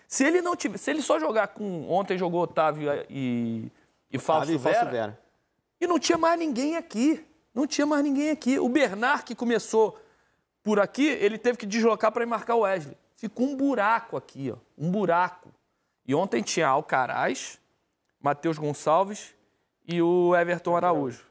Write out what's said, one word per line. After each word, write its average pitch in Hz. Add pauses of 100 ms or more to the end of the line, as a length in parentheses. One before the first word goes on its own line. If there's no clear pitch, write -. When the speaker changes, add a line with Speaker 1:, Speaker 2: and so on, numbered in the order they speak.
Speaker 1:
Se -
ele 339
não 349
tiver, 202
se -
ele 302
só 311
jogar 220
com, 180
ontem 190
jogou 175
Otávio 151 (200)
e, 120 (400)
e 135
Speaker 2:
Otávio -
Speaker 1:
Fausto 156
Speaker 2:
e 147
Fausto 165
Speaker 1:
Vera, -
Speaker 2:
Vera. 110 (640)
Speaker 1:
e 339
não 349
tinha 339
mais 330
ninguém 302
aqui, 302 (280)
não 269
tinha 285
mais 294
ninguém 285
aqui. 269
O 254
Bernard, 247
que 233
começou 220 (640)
por 208
aqui, 202
ele 220
teve 240
que -
deslocar 220
pra 240
ir -
marcar 233
o 233
Wesley. 190 (220)
Ficou 226
um 285
buraco 226
aqui, 135
ó, 107 (220)
um 151
buraco. 180 (580)
E 131
ontem 196
tinha 165
Alcaraz, 135 (600)
Matheus 143
Gonçalves 156 (500)
e 170
o 175
Everton 170
Araújo. 156